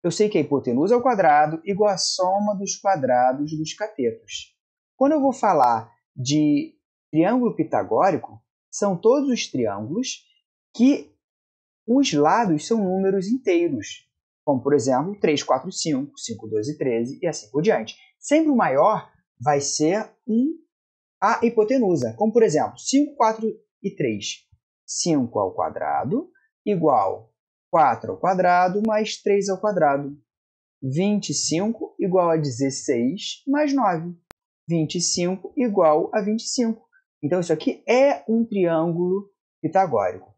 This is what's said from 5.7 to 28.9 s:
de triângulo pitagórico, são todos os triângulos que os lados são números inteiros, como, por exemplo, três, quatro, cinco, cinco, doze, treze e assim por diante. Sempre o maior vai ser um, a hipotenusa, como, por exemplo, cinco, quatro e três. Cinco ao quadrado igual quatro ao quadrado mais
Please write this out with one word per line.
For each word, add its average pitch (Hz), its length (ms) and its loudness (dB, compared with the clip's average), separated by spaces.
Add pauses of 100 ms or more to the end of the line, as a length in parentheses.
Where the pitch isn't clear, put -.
de 147 600 0 (360)
triângulo 214 440 2
pitagórico, 120 880 -2 (300)
são 202 240 -2
todos 269 340 2
os 233 220 -4
triângulos 120 720 -6 (500)
que - 380 2 (760)
os 262 280 2
lados 160 520 2
são 226 120 0
números 190 500 0
inteiros, 170 800 -2 (380)
como, 135 160 0
por 139 120 0
exemplo, 139 460 0
três, 151 240 0
quatro, 131 280 -2
cinco, 143 460 -6
cinco, 113 300 -12
doze, 110 300 -4
treze 123 440 -2
e 175 60 -2
assim - 240 -8
por 147 100 -2
diante. 165 340 -2 (220)
Sempre 311 340 0
o 262 40 2
maior 175 560 2 (280)
vai 143 200 2
ser 160 500 -2 (160)
um, 254 320 0 (640)
a 208 240 2
hipotenusa, 214 720 2
como, 220 140 2
por 226 120 6
exemplo, 147 360 0
cinco, 285 360 0
quatro 220 320 0 (360)
e 196 100 -4
três. - 540 -4 (380)
Cinco 139 540 -2
ao 95 140 0
quadrado 78 760 -4 (340)
igual 143 640 0 (440)
quatro 135 420 2
ao - 60 -10
quadrado 180 680 2
mais 220 360 -2